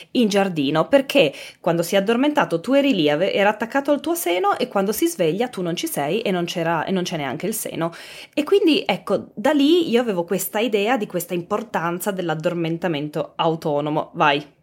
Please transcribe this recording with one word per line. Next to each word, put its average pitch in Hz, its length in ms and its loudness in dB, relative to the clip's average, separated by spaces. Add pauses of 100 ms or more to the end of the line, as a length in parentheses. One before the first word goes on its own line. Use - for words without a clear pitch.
(120)
in 240 160 4
giardino, 165 600 2
perché 262 460 4 (260)
quando 170 220 0
si 170 140 0
è - 20 6
addormentato 233 600 2
tu - 140 -2
eri 277 200 4
lì, 156 160 2
ave-, 151 240 2
era 202 160 4
attaccato 240 420 -2
al 285 80 2
tuo 330 160 -4
seno 359 420 0
e 240 100 -2
quando 196 240 0
si 269 160 0
sveglia 196 400 0
tu 220 140 -8
non 170 140 -2
ci 320 120 -6
sei 160 340 -2
e 208 100 -2
non 175 140 0
c'era, 165 400 -2
e - 60 -4
non 185 120 0
c'è 185 140 -6
neanche 143 300 -6
il 220 60 -4
seno. 165 380 -6 (420)
E 294 100 -2
quindi, 359 420 2
ecco, - 480 -2
da 220 180 0
lì 302 380 4
io 233 120 4
avevo 202 220 -2
questa 196 360 -4
idea 220 380 2
di 208 100 -4
questa 175 260 -6
importanza 185 800 -4
dell'addormentamento 165 1200 -2
autonomo. 156 800 -2
Vai. 147 320 2 (180)